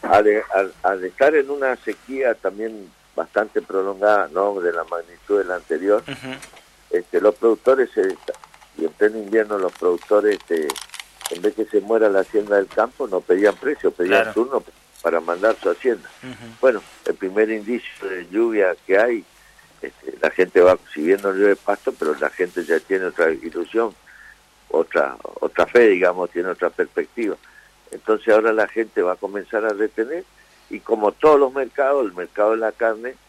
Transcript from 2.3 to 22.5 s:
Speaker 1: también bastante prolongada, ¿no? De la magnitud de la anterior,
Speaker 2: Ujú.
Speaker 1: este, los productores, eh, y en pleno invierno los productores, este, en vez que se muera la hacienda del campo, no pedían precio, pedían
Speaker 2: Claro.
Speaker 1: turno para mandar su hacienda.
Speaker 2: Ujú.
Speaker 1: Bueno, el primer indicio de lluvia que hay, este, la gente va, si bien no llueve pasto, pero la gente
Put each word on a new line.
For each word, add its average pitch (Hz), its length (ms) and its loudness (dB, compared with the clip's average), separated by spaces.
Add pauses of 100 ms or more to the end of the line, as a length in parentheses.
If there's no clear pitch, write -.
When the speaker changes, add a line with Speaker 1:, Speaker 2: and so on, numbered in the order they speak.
Speaker 1:
también 101 540 -8 (260)
bastante 104 460 -4
prolongada, 98 680 0
¿no? 98 300 -2
De 87 100 0
la 82 120 -4
magnitud 87 560 -4
de 92 60 -2
la 90 100 -6
anterior, 90 520 -2
Speaker 2:
Ujú. 131 280 -12 (560)
Speaker 1:
este, 90 280 -2
los 104 160 2
productores, 117 640 2
eh, 95 180 0 (600)
y 80 80 -4
en 78 80 -2
pleno 107 240 0
invierno 107 400 -2
los 92 160 -2
productores, 101 680 0
este, 80 280 -4 (640)
en 85 100 -10
vez 104 140 -2
que 110 100 -4
se 104 160 0
muera 110 260 2
la 98 120 4
hacienda 104 360 0
del 98 120 2
campo, 117 400 -4
no 95 120 -2
pedían 95 360 2
precio, 131 360 -2
pedían 98 300 0
Speaker 2:
Claro. 110 120 -4
Speaker 1:
turno 120 300 -2 (380)
para 82 180 0
mandar 87 420 -2
su 98 100 -2
hacienda. 110 360 -4 (160)
Speaker 2:
Ujú. 117 380 -16
Speaker 1:
Bueno, 117 200 2 (240)
el - 100 -4
primer 101 340 -2
indicio 107 580 -8
de 90 220 -10
lluvia 104 460 0 (100)
que 95 120 2
hay, 113 280 0 (560)
este, 67 400 -14
la 78 80 2
gente 92 320 2
va, 90 160 6 (160)
si 76 80 -6
bien 98 200 2
no 98 120 -2
llueve 98 240 4
pasto, 101 420 -4
pero 76 160 -2
la 73 140 -4
gente 90 340 -6